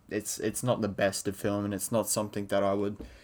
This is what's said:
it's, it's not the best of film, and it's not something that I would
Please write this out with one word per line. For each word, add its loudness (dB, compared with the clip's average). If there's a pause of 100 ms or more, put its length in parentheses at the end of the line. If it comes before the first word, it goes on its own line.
it's, -4
it's -2
not 2
the 2
best 0
of -2
film, 0
and -2
it's -4
not 2
something -2
that 2
I 4
would 0 (280)